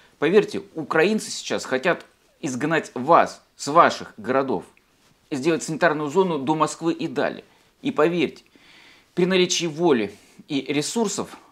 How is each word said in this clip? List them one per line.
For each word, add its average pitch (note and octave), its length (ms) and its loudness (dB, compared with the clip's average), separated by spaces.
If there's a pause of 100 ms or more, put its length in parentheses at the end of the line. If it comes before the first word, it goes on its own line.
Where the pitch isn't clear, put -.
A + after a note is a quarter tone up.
(180)
поверьте, F#3+ 440 2 (120)
украинцы E3 560 0
сейчас - 360 -6
хотят C#3 400 -2 (340)
изгнать D3 540 -4
вас B2+ 480 2 (140)
с - 120 -10
ваших C#3+ 480 4
городов A#2+ 480 -2 (640)
и D3+ 80 -6
сделать D3+ 260 -2
санитарную D3+ 460 0
зону E3+ 300 0
до C3+ 160 0
Москвы D#3 400 -2
и D#3+ 140 -6
далее. F2+ 360 -4 (380)
И C#3 80 -2
поверьте, D#3+ 520 0 (680)
при F3 140 2
наличии F3+ 400 2
воли C#3+ 480 0 (340)
и C#3 140 -2
ресурсов, D3 760 -4 (140)